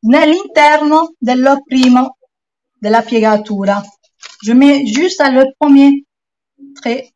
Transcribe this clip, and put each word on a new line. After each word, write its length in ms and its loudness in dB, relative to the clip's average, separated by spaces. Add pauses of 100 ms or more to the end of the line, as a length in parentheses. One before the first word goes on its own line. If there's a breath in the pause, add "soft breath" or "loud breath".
Nell'interno 1160 0
dello 460 -2
primo, 520 0 (560)
della 300 -2
piegatura. 800 -4 (580)
Je 140 -4
mets 300 4
juste 460 -4
le 280 0
premier 460 2 (760)
trait 360 -10